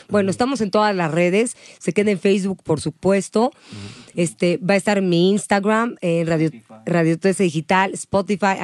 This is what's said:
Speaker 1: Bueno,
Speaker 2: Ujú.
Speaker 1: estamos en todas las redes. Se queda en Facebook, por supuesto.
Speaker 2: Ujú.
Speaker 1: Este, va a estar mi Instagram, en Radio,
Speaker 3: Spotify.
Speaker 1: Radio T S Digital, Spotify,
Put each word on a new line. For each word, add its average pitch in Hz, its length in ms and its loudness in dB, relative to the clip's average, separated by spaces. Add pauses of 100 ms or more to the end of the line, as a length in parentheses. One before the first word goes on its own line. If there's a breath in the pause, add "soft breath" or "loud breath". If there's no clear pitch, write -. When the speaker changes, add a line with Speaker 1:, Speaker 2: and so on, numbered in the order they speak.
Speaker 1:
Bueno, 196 180 0
Speaker 2:
Ujú. - 40 -2
Speaker 1:
estamos 247 300 -2
en 202 100 -4
todas 214 240 2
las 170 180 -2
redes. 180 420 0 (240 loud breath)
Se - 140 -4
queda 117 180 2
en 92 80 -2
Facebook, 98 440 0
por 156 180 -2
supuesto. 196 640 0
Speaker 2:
Ujú. - 680 -14
Speaker 1:
Este, 175 440 0
va 190 140 0
a 196 40 4
estar 202 240 0
mi 180 300 2
Instagram, 214 720 0
en 170 260 0
Radio, 160 200 2
Speaker 3:
Spotify. - 280 -10 (100)
Speaker 1:
Radio 165 340 0
T 196 100 2
S 190 140 0
Digital, 185 500 0
Spotify, 196 720 -2